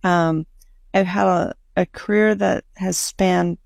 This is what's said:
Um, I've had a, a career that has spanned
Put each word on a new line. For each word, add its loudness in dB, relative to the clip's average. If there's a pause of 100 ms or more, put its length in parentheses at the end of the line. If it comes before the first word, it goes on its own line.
Um, 2 (460)
I've 2
had 0
a, 0 (220)
a 0
career 0
that -2 (100)
has -4
spanned 0